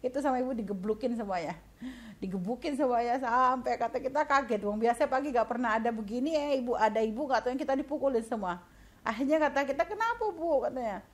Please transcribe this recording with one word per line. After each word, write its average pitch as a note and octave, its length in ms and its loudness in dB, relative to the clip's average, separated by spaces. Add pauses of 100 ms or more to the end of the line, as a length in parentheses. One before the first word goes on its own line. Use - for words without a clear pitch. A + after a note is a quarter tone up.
Itu B3+ 160 -2
sama C4 240 2
ibu B3+ 80 -2
digeblukin A3 640 -2
semua G3+ 240 -4
ya. D#3+ 160 -4 (640)
Digebukin G3+ 560 -4
semua B3 320 2
ya, B3 160 0
sampai B3+ 560 2
kata A#3 240 -2
kita C4+ 240 0
kaget. C4+ 400 2
Wong G#3+ 160 0
biasa A#3+ 240 4
pagi C4+ 240 0
nggak A#3 160 2
pernah A#3 320 0
ada A#3 160 0
begini, A#3 400 -2
eh C#4+ 240 2
ibu, B3 160 0
ada G#3+ 240 4
ibu A3+ 320 0
nggak A#3 160 2
tahu B3 80 2
yang C#4+ 80 -4
kita C4 160 0
dipukulin C4 480 0
semua. F#3+ 320 -4 (480)
Akhirnya C4 320 2
kata C#4+ 260 2
kita, C#4 240 0
"Kenapa, A4+ 400 -2
Bu?" D#4+ 380 0
katanya. A#3 340 -4 (140)